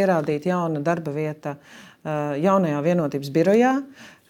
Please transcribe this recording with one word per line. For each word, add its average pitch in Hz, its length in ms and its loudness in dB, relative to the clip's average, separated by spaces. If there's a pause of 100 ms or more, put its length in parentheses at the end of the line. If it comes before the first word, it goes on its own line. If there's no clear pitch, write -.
ierādīta 160 480 0
jauna 165 320 -2
darba 160 320 -2
vieta, 151 400 -6
e, - 680 -10 (200)
jaunajā 165 480 2
vienotības 143 400 -2
birojā. 220 460 4 (520)